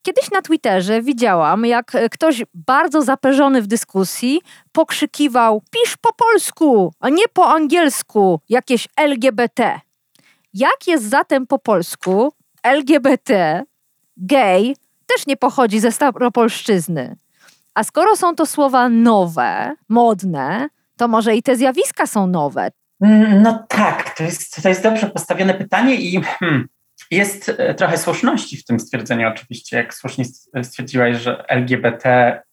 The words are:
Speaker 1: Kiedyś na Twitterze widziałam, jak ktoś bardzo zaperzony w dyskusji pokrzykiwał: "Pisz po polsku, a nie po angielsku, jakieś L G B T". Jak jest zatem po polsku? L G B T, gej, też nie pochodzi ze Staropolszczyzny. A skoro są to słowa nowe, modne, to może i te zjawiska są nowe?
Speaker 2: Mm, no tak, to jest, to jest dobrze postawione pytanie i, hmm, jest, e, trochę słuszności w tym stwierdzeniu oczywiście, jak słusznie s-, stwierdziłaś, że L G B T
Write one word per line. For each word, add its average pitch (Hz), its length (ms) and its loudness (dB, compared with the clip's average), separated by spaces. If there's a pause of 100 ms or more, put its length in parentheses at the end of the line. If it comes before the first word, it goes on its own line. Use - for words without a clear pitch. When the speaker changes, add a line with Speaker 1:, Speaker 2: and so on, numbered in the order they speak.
Speaker 1:
Kiedyś 370 300 -2
na 381 100 0
Twitterze 214 600 0
widziałam, 220 640 0
jak 240 260 -2 (200)
ktoś 277 320 0 (100)
bardzo 277 480 0
zaperzony 269 600 2
w 202 60 -6
dyskusji 233 720 -2 (300)
pokrzykiwał: 233 880 0 (100)
"Pisz - 260 -2
po - 160 -2
polsku, 294 840 2
a 240 100 -2
nie 349 140 2 (100)
po 359 140 4
angielsku, 277 1000 2
jakieś 240 380 0 (100)
L 285 220 0
G 254 120 2
B 226 180 -2
T". - 300 -2 (760)
Jak 294 340 -2
jest 254 220 0
zatem 269 380 0
po 226 120 -2
polsku? 196 760 -2 (300)
L 277 220 2
G 285 140 4
B 262 180 2
T, 180 460 0 (540)
gej, 208 580 2 (300)
też 494 220 -4
nie 277 100 -2
pochodzi 233 420 0
ze 226 120 2
Staropolszczyzny. 226 1200 -2 (600)
A 214 80 -2
skoro 392 320 2
są 349 200 0
to 320 100 0
słowa 262 440 2
nowe, 185 880 2 (140)
modne, 202 800 0 (280)
to 233 100 0
może 220 280 2
i 233 80 -2
te 269 120 0
zjawiska 277 520 -2
są 190 200 -2
nowe? 143 440 -2 (300)
Speaker 2:
Mm, 214 400 6
no 226 260 2
tak, - 500 -2
to 160 60 -6
jest, - 400 -10
to 190 60 2
jest 190 140 0
dobrze 220 260 0
postawione 190 440 -2
pytanie 233 420 0
i, 175 260 -4
hmm, 151 460 -4 (440)
jest, 202 460 -4
e, 170 160 -2
trochę 170 240 -2
słuszności 175 600 -4
w - 80 -20
tym 113 140 -2
stwierdzeniu 117 480 -4
oczywiście, - 500 -8
jak - 160 -6
słusznie - 300 -8
s-, - 260 -12 (140)
stwierdziłaś, 123 540 -2
że 120 300 -6
L 123 180 -2
G 127 120 -2
B 117 140 -2
T 123 500 0 (120)